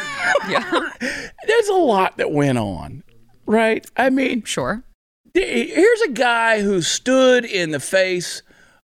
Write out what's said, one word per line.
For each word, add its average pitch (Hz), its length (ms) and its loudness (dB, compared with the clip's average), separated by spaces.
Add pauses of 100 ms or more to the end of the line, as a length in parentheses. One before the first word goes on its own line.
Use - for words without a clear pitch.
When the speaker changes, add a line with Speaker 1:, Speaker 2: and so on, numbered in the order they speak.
(220)
Speaker 1:
<laughs> 571 260 0
Speaker 2:
Yeah. 330 420 -2 (560)
Speaker 1:
there's 440 220 2
a 392 60 2
lot 226 440 2
that - 140 -2
went 143 260 2
on, 101 460 -8 (420)
right? 220 400 0 (100)
I 247 140 2
mean, 262 340 -2
Speaker 2:
Sure. 151 380 -6 (520)
Speaker 1:
th-, 277 400 -2
here's 427 280 4
a 415 80 0
guy 226 520 0
who 196 200 0
stood 254 640 4
in 180 260 -2
the 143 80 -4
face 185 640 -2 (480)